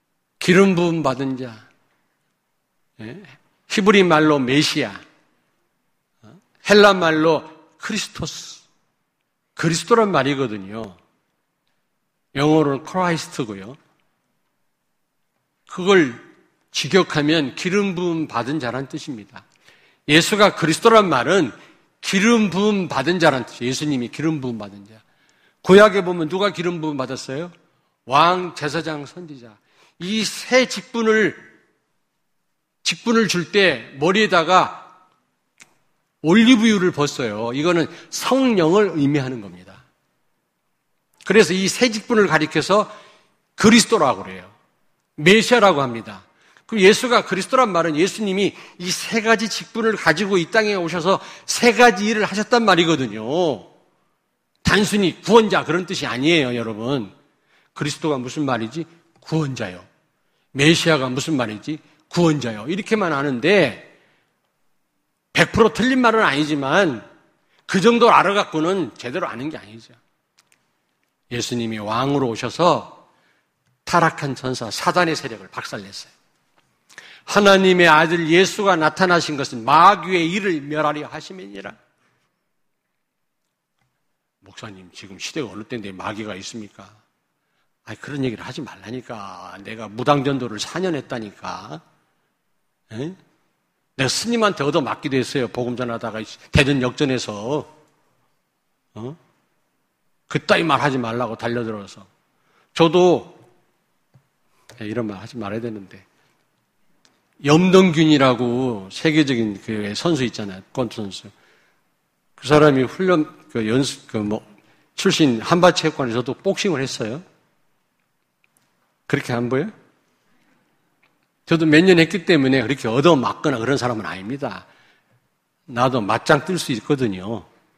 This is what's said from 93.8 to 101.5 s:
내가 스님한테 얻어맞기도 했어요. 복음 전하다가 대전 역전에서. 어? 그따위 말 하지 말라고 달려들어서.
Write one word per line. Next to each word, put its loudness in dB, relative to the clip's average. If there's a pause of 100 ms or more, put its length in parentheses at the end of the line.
내가 0
스님한테 -2
얻어맞기도 -2
했어요. -2
복음 -6
전하다가 -8 (300)
대전 2
역전에서. -4 (1300)
어? -14 (1120)
그따위 0
말 0
하지 0
말라고 -6
달려들어서. -8 (680)